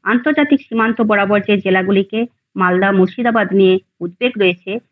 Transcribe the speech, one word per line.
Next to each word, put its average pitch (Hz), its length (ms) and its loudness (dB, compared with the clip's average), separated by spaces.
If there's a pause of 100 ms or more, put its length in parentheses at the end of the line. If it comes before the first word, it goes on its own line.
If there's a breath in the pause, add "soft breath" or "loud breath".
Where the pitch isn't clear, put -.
আন্তর্জাতিক 285 560 0
সীমান্ত 226 400 -2
বরাবর 208 400 0
যে 208 160 -2
জেলাগুলিকে 190 640 0 (360)
মালদা, 185 360 0
মুর্শিদাবাদ 202 600 0
নিয়ে 190 220 4 (260)
উদ্বেগ 180 380 -4
রয়েছে 185 340 -2 (200)